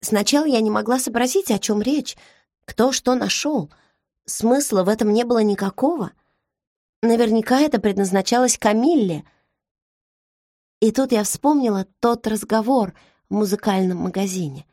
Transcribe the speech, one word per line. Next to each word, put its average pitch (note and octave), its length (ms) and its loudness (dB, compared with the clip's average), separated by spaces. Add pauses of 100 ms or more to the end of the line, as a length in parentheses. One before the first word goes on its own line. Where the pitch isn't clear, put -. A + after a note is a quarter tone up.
Сначала A3 420 0
я C4 160 2
не A3 100 0
могла G#3+ 300 0
сообразить, B3+ 500 -2
о G3+ 80 2
чём G#3 240 -2
речь, C4+ 340 -4 (480)
кто B3+ 280 0
что B3+ 240 0
нашёл. A3+ 560 -4 (520)
Смысла A#3 600 0
в F3+ 40 0
этом G#3+ 240 0
не A3+ 120 2
было A#3 180 0
никакого. G#3 680 -2 (920)
Наверняка A3+ 580 4
это D4 200 2
предназначалось G3 800 0
Камилле. A3 680 0 (1600)
И A3 100 4
тут C4 220 0
я G#3+ 100 2
вспомнила A#3 640 0 (140)
тот A#3 260 0
разговор A3 680 0 (340)
в F#3+ 60 -6
музыкальном F#3+ 640 0
магазине. F3+ 760 -6